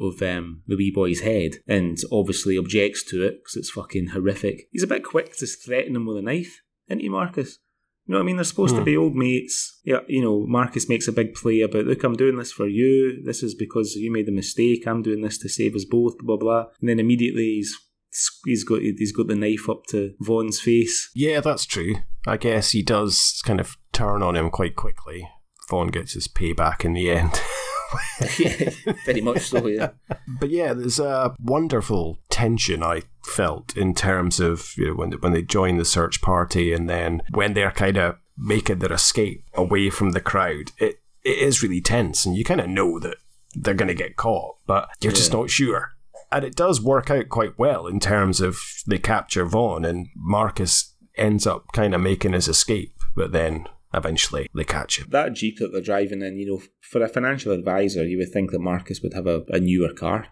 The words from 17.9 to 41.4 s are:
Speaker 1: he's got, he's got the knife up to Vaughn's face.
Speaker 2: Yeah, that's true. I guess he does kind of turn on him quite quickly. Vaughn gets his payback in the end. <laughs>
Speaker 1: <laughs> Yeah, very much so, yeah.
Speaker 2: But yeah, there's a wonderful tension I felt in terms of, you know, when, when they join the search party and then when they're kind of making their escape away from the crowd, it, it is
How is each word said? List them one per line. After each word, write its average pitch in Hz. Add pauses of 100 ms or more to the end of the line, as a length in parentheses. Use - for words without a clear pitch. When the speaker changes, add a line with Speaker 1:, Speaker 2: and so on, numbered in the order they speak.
Speaker 1:
he's 110
got, 110
he's 104
got 113
the 107
knife 104
up -
to 101
Vaughn's 110
face. 117
Speaker 2:
Yeah, 147
that's 143
true. 95 (300)
I 107
guess 110
he 107
does 104
kind 101
of - (160)
turn 101
on 87
him 82
quite 87
quickly. - (420)
Vaughn 87
gets -
his -
payback 80
in 82
the 87
end. 85
<laughs> - (420)
Speaker 1:
<laughs> -
Yeah, - (340)
very 120
much 120
so, 123
yeah. 107 (500)
Speaker 2:
But 143
yeah, 160
there's 123
a 131
wonderful 117 (100)
tension 110
I 82 (200)
felt -
in 95
terms 90
of, 85
you 80
know, 78
when, 85
when 90
they 85
join 92
the 85
search -
party 87
and 85
then 85 (120)
when 101
they're 98
kind 98
of 87 (220)
making 104
their 90
escape -
away 98
from 98
the 90
crowd, 82
it, - (220)
it -
is 135